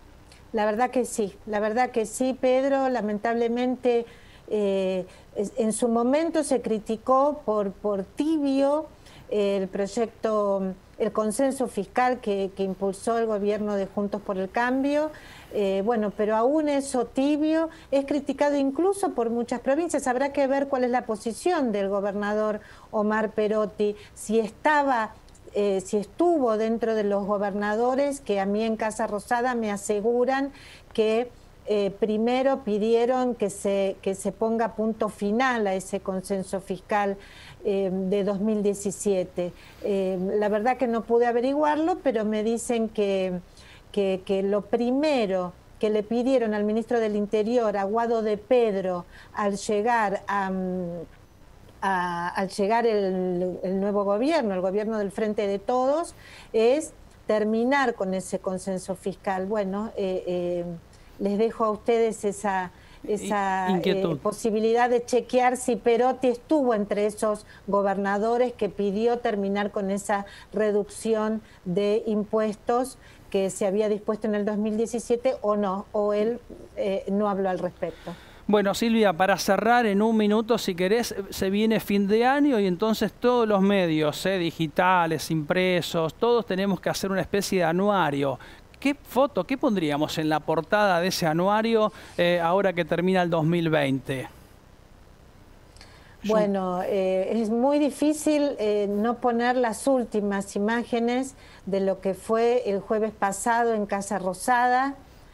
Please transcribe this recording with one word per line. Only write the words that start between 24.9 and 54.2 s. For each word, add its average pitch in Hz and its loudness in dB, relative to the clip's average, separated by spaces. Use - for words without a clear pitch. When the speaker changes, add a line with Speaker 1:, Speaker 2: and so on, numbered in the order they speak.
Speaker 1:
eh, 202 0
si 214 -4
estuvo 254 2
dentro 220 0
de 214 0
los 202 0
gobernadores 208 0
que 202 -2
a 190 0
mí 208 0
en 220 0
Casa 220 -2
Rosada 240 -2
me 220 -2
aseguran 240 0
que, 226 0
eh, 202 0
primero 247 0
pidieron 233 2
que 202 -2
se, 196 -2
que 190 -2
se 190 -4
ponga 226 -2
punto 220 -2
final 220 0
a 190 0
ese 190 -6
consenso 190 -4
fiscal, 202 -2
eh, 196 0
de 190 0
dos 196 -2
mil 214 0
diecisiete. 185 -2
Eh, 190 -2
la 208 0
verdad 214 0
que 254 0
no 226 -2
pude 233 4
averiguarlo, 294 2
pero 220 0
me 214 -2
dicen 226 -2
que, 190 -2
que, 190 0
que 196 0
lo 196 0
primero 233 0
que 214 0
le 214 2
pidieron 233 2
al 208 0
ministro 226 0
del 214 0
Interior, 214 0
Aguado 226 0
de 214 0
Pedro, 196 0
al 202 -2
llegar 208 0
a, 202 -2
a, 175 -2
al 196 -4
llegar 226 2
el, 185 0
el 185 -2
nuevo 202 0
gobierno, 226 0